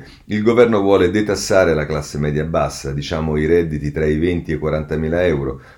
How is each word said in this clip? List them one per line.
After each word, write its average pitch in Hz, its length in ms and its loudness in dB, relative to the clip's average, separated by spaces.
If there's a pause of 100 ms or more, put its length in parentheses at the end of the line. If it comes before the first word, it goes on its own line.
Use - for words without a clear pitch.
(240)
Il 107 180 -4
governo 113 380 4
vuole 95 300 4
detassare 95 640 2
la 76 100 0
classe 73 320 -6
media 73 280 -2
bassa, 76 480 -4
diciamo 76 440 -4
i 78 80 0
redditi 78 480 0
tra 78 140 -2
i 78 100 2
venti 82 360 -2
e 76 60 -4
quarantamila 78 680 -2
euro. 69 340 -2 (180)